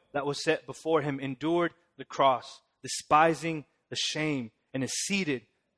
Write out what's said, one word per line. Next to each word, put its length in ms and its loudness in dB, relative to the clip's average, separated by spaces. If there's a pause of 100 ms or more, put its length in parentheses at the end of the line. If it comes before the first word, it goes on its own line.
(140)
that 120 -2
was 160 -4
set 240 0
before 360 0
him 180 -4
endured 540 -2 (240)
the 80 -12
cross, 560 2 (200)
despising 840 2 (240)
the 60 -10
shame, 560 -4 (220)
and 100 0
is 220 -4
seated 420 -2 (300)